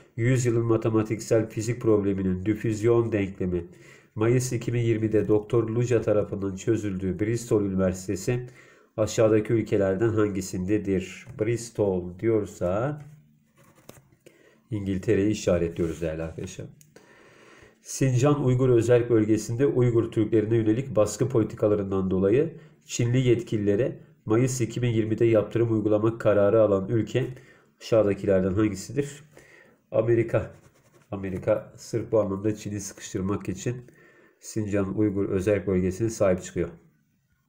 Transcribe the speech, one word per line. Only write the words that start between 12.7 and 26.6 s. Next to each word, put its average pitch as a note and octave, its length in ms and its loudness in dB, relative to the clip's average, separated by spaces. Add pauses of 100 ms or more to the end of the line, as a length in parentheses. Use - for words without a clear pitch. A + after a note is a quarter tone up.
İngiltere'yi G2 600 0
işaretliyoruz E2+ 720 -2
değerli D#2+ 220 -4
arkadaşlar. - 440 -12 (1120)
Sincan C#3 640 2
Uygur B2+ 240 2
Özerk A#2 400 4
Bölgesi'nde A2 560 2
Uygur A#2+ 460 2
Türklerine G#2+ 440 2
yönelik A2 400 0
baskı G#2+ 340 0
politikalarından G2 800 0
dolayı G#2 420 2 (320)
Çinli B2 320 0
yetkililere A2+ 840 0 (260)
Mayıs B2 360 2
iki A2+ 200 -4
bin A#2+ 80 0
yirmide A2 360 0
yaptırım A2+ 480 2
uygulamak G#2+ 480 0
kararı G2+ 400 4